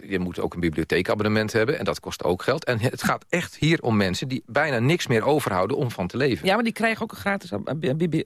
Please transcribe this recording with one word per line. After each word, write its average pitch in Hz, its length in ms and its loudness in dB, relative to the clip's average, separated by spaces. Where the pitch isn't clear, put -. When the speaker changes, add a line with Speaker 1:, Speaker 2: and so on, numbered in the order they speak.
Speaker 1:
je 92 120 0
moet 90 200 -4
ook - 160 -4
een 87 60 -6
bibliotheekabonnement 104 920 0
hebben... 113 260 2
en - 60 -6
dat - 160 -2
kost - 240 -10
ook 90 180 0
geld. 139 220 0
En 120 160 0
het 123 220 -2
gaat - 260 0
echt - 280 -4
hier 156 260 2
om 113 140 2
mensen 98 320 0
die 127 180 -6
bijna 143 320 0
niks 147 280 2
meer 113 180 4
overhouden 113 520 2
om 131 140 0
van 95 160 -4
te 90 100 -6
leven. 139 300 0
Speaker 2:
Ja, 190 80 4
maar 233 100 2
die 226 80 0
krijgen 220 300 -2
ook 220 80 -6
een - 60 -16
gratis - 360 -4
ab-, - 240 -4
bi-, 156 180 0
bi-, 165 140 0
bi-, 156 180 0